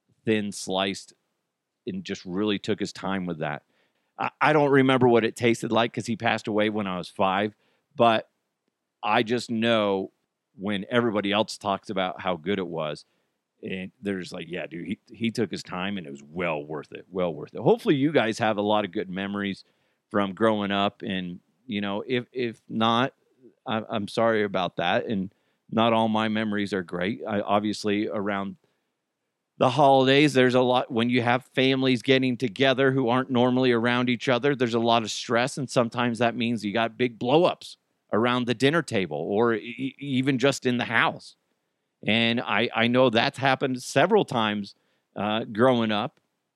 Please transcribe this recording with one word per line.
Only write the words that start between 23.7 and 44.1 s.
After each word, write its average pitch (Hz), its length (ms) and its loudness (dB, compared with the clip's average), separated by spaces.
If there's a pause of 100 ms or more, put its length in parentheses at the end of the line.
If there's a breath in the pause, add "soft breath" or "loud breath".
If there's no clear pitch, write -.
I'm 104 200 -6
sorry 113 340 0
about 92 340 -4
that, 92 300 0
and 98 260 -4 (380)
not 113 220 2
all 113 160 2
my 110 200 0
memories 104 440 -2
are 95 100 -2
great. 87 440 -6
I, 104 140 -2
obviously, 104 680 -2
around 98 480 -6 (1000)
the 123 120 4
holidays, 135 640 6
there's 127 220 6
a 127 40 4
lot, 127 300 2
when 120 180 2
you 123 140 2
have 123 220 0 (100)
families 131 480 2
getting 131 340 2
together 131 540 2
who 131 180 0
aren't 131 220 0
normally 127 420 4
around 120 380 0
each 120 180 -4
other, 131 280 2
there's 117 180 0
a 117 60 2
lot 117 240 2
of 101 60 -6
stress, 120 460 -2
and 131 140 -6
sometimes 120 480 0
that 117 160 0
means 117 300 -4
you 101 80 -4
got 113 260 -2
big 120 200 -2
blow-ups 147 580 0 (360)
around 123 340 2
the 120 80 0
dinner 143 280 2
table 87 360 -4
or 104 360 0
e-, 107 60 -4
e-, 120 380 -8
even 135 400 0
just 135 280 0
in 123 120 0
the 113 60 -2
house. 120 520 -2 (680)
And 117 360 2
I, 110 340 0
I 113 140 2
know 127 220 4
that's 117 280 0
happened 131 440 0
several 185 420 4